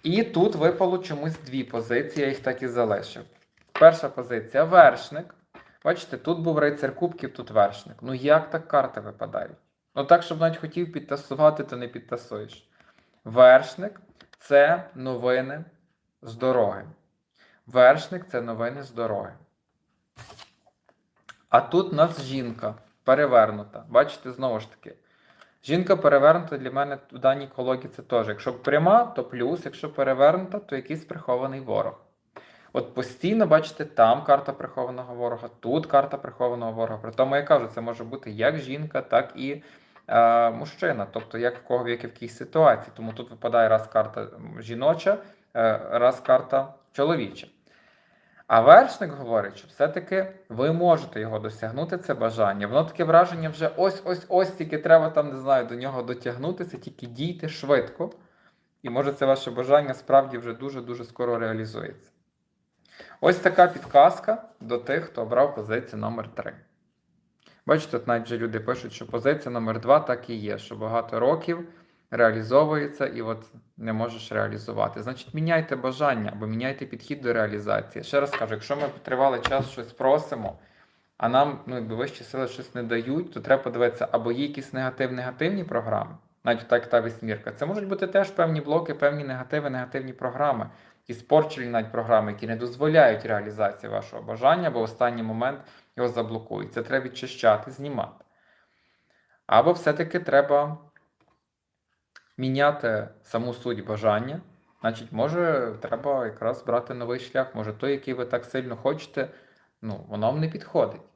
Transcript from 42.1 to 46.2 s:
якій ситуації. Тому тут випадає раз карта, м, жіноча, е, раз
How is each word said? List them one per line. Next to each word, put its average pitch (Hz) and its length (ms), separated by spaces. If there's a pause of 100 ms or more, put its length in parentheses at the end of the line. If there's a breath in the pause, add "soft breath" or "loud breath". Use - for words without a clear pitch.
якій - 180
ситуації. 135 680
Тому 113 160
тут 120 180
випадає 117 380
раз 110 180
карта, 110 340
м, 113 420
жіноча, 151 560 (380 loud breath)
е, 113 240 (100)
раз 123 300